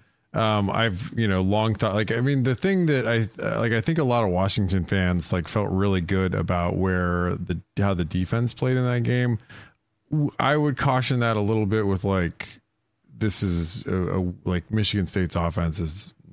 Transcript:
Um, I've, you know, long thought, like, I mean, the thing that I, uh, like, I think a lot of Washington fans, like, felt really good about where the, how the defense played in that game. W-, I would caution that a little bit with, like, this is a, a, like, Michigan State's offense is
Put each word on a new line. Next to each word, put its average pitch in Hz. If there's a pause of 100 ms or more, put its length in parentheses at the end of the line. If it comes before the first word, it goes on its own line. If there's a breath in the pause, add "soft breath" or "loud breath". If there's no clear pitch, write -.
(340)
Um, 107
I've, 107
you 113
know, 95
long 104
thought, 98
like, 107
I 117
mean, 135
the 127
thing 185
that 131
I, 113 (140)
uh, 110
like, 113
I 113
think 160
a 151
lot 120
of 98
Washington 95
fans, 90
like, 90
felt 101
really 95
good 92
about 90
where 90
the, 87 (200)
how 98
the 87
defense 113
played 127
in 127
that 123
game. 120 (720 soft breath)
W-, 147
I 143
would 147
caution 131
that 117
a 107
little 107
bit 107
with, 95
like, 92 (560)
this 107
is 85
a, 92
a, 90 (120)
like, 90
Michigan 104
State's 90
offense 85
is 82 (200)